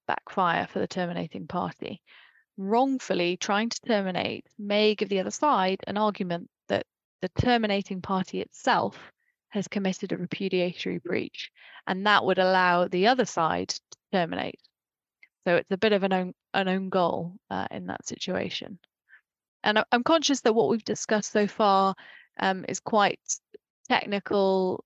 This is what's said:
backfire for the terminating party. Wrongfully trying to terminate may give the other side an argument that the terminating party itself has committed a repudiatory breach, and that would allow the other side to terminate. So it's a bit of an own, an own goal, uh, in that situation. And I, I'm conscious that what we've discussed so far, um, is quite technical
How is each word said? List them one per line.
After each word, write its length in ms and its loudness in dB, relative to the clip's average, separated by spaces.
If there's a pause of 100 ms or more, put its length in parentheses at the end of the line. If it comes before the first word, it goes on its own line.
backfire 600 -2
for 120 -6
the 80 -2
terminating 600 -6
party. 540 -8 (560)
Wrongfully 800 0
trying 320 -2
to 120 -10
terminate 640 -2 (100)
may 380 2
give 140 -4
the 100 0
other 120 -4
side 540 2
an 100 -6
argument 540 -2 (180)
that 200 -2 (340)
the 80 -4
terminating 720 0
party 400 -4
itself 560 0 (520)
has 180 -4
committed 440 -2
a 60 -4
repudiatory 840 -4
breach, 500 -6 (340)
and 220 -2
that 180 4
would 140 4
allow 480 4
the 200 2
other 180 4
side 440 0
to 120 -6 (300)
terminate. 480 -2 (840)
So 100 4
it's 160 0
a 60 -2
bit 160 2
of 100 2
an 80 0
own, 220 -2 (200)
an 140 2
own 220 -2
goal, 460 0 (140)
uh, 220 -4
in 140 -10
that 220 -10
situation. 720 -6 (840)
And 160 4
I, 120 2
I'm 120 4
conscious 380 2
that 120 4
what 160 4
we've 140 0
discussed 480 -2
so 140 4
far, 500 2 (440)
um, 280 0
is 120 -6
quite 400 2 (720)
technical 960 2